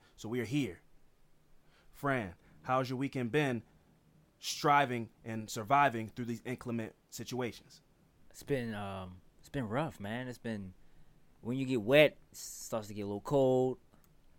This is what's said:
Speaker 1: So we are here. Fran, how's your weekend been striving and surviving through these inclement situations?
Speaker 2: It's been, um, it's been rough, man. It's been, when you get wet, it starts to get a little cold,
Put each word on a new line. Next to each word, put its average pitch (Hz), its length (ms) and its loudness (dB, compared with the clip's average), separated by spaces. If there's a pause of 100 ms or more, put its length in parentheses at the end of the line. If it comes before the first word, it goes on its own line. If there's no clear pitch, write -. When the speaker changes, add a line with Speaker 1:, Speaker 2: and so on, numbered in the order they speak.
(160)
Speaker 1:
So - 100 -12
we 120 140 -2
are 113 60 -2
here. 117 340 -2 (1120)
Fran, 127 400 -2 (300)
how's 131 260 0
your 131 100 -4
weekend 131 320 -2
been 127 300 2 (760)
striving 135 720 2 (120)
and 113 280 -8
surviving 117 580 2
through 123 160 -10
these 113 220 -4
inclement 117 480 -6 (160)
situations? - 720 -8 (500)
Speaker 2:
It's - 120 -20
been, 120 320 -2
um, 95 400 -8 (240)
it's - 80 -20
been 127 200 -4
rough, 135 300 -2
man. 117 300 -6
It's 120 100 -12
been, 101 340 -8 (680)
when 123 180 -4
you 131 80 -2
get 127 160 2
wet, 139 340 8 (140)
it - 80 -20
starts - 480 -6
to 107 80 -12
get 104 80 -6
a - 40 -4
little 101 140 -4
cold, 131 580 4 (600)